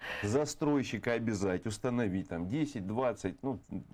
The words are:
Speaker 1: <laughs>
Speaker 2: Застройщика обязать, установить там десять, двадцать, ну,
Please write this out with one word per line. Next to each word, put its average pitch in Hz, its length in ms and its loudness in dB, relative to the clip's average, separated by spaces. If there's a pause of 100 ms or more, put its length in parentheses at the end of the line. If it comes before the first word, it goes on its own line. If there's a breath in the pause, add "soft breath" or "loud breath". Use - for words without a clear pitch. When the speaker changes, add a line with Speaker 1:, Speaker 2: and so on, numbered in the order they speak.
Speaker 1:
<laughs> - 180 -6
Speaker 2:
Застройщика 135 880 2
обязать, 101 540 2
установить 110 600 0
там 87 200 -2
десять, 131 380 0
двадцать, 107 560 0
ну, 127 180 -2 (340)